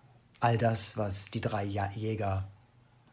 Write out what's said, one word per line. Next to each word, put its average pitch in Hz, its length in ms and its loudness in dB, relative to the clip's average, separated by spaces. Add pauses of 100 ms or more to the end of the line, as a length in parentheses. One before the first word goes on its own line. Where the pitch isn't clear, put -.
(380)
all 117 200 4
das, 113 400 2
was 101 320 -2
die 113 100 -4
drei 110 240 -2
Ja-, 101 300 -2
Jäger 104 520 -2 (680)